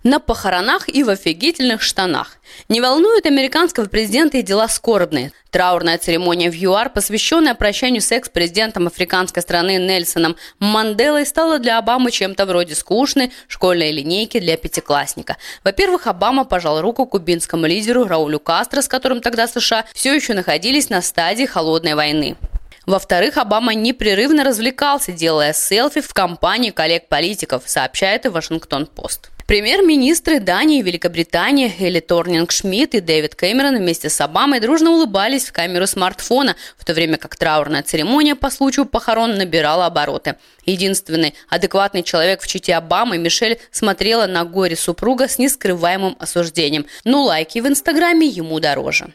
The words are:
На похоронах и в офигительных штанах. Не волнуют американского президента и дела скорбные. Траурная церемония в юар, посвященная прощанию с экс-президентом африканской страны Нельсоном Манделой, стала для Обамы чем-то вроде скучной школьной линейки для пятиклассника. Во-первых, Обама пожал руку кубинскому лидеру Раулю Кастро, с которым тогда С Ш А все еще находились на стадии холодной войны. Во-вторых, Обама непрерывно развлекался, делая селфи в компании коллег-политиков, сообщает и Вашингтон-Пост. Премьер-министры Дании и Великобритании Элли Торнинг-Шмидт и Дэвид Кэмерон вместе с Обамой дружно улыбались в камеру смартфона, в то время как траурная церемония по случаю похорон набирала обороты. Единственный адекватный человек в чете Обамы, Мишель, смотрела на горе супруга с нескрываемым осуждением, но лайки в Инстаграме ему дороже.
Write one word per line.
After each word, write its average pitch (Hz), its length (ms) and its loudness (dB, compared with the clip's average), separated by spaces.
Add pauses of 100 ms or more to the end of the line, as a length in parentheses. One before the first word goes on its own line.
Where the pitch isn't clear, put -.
На 277 180 2
похоронах 214 640 -2
и 277 160 0
в 240 60 2
офигительных 214 720 -2
штанах. 175 560 -2 (320)
Не 226 140 2
волнуют 330 420 4
американского 277 600 0
президента 220 500 0
и 247 60 2
дела 202 260 0
скорбные. 165 640 0 (180)
Траурная 175 460 2
церемония 170 540 0
в - 20 -10
юар, 190 380 0
посвященная 240 640 0
прощанию 220 480 0
с - 100 0
экс-президентом 202 760 -2
африканской 180 540 -2
страны 180 380 0
Нельсоном 175 580 0 (220)
Манделой, 220 680 0
стала 320 340 0
для 233 200 0
Обамы 240 320 2
чем-то 190 340 -2
вроде 175 300 0
скучной 254 580 0 (160)
школьной 170 440 0
линейки 175 480 -2
для 165 180 0
пятиклассника. - 800 -4 (240)
Во-первых, 349 440 0
Обама 226 380 0
пожал 170 380 -2
руку 233 240 0
кубинскому 170 580 -2
лидеру 220 400 2
Раулю 156 360 0
Кастро, 202 420 -2
с - 60 -4
которым 262 340 -2
тогда 233 260 0
С 240 100 -6
Ш 233 200 0
А 220 60 -4 (100)
все - 180 0
еще 269 220 0
находились 190 560 0
на 185 100 0
стадии 190 460 -2
холодной 160 480 0
войны. 151 420 0 (480)
Во-вторых, 190 540 0
Обама 226 340 0
непрерывно 226 720 2
развлекался, 262 680 0
делая 160 420 0
селфи 254 480 0
в - 100 -12
компании 190 600 0
коллег-политиков, 160 920 -2
сообщает 190 640 -2
и - 20 0
Вашингтон-Пост. - 1000 -6 (160)
Премьер-министры 302 920 2
Дании 208 380 2
и 247 40 2
Великобритании 180 960 0
Элли 180 220 0
Торнинг-Шмидт 175 920 0
и 220 60 2
Дэвид 156 340 0
Кэмерон 262 420 0
вместе 175 320 -2
с - 140 -4
Обамой 220 360 0
дружно 311 340 4
улыбались 247 520 0
в - 80 -12
камеру 175 340 -2
смартфона, 196 720 0 (220)
в - 80 -20
то 170 80 -2
время 160 240 0
как - 180 -14
траурная 151 460 0
церемония 269 540 2
по 277 120 -4
случаю 269 380 0
похорон 226 500 0
набирала 165 480 0
обороты. 147 520 -2 (280)
Единственный 175 720 -2 (160)
адекватный 190 520 0
человек 180 380 0
в - 60 -10
чете - 280 -2
Обамы, 170 440 0
Мишель, 214 420 0 (100)
смотрела 220 560 0
на 175 200 -2
горе 175 300 0
супруга 240 520 0
с - 100 -4
нескрываемым 190 800 0
осуждением, 156 680 -2 (180)
но 277 200 4
лайки 170 340 0
в 233 80 -2
Инстаграме 320 600 2
ему 165 340 -4
дороже. 143 540 -2